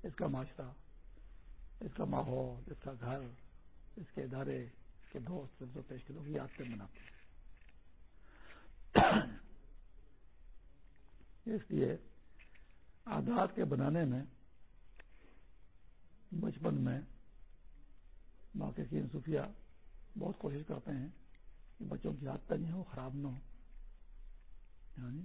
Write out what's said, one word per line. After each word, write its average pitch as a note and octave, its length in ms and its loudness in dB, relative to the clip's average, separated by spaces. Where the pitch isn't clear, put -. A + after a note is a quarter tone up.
اس E3 120 -2
کا F3 120 4
معاشرہ، C3 440 2
اس - 160 -2
کا - 80 4
ماحول، B2+ 680 4
اس - 120 -8
کا C3+ 160 -2
گھر، B2 180 2
اس F3+ 180 -6
کے C#3+ 80 0
ادارے، C3+ 400 0
اس - 500 -12
کے D3 60 -4
دوست، C#3 440 -4
اس B2+ 120 -6
کے C3+ 140 -2
پیش B2+ 180 -6
کے C3+ 60 -8
لوگ D3 160 -6
یہ D3 120 2
عادتیں - 240 -6
بناتے G#2 360 -6
ہیں۔ - 140 -14
اس - 160 0
لیے C#3 260 8
عادات - 480 6
کے - 100 6
بنانے C#3+ 400 8
میں C3 180 6
بچپن D#3 340 4
میں C3 260 6
محققین C#3+ 580 2
صوفیہ D3 280 4
بہت - 200 0
کوشش D3 300 0
کرتے D3 240 0
ہیں C#3 160 0
کہ A3+ 60 -4
بچوں D3 360 0
کی C#3 60 -2
عادتیں C3+ 300 2
جو - 80 2
ہیں E3 100 2
وہ F#3 100 0
خراب C3 300 -2
نہ C#3+ 120 2
ہوں۔ B2+ 260 -4
ہاں B2 120 -2
جی۔ D3 140 -2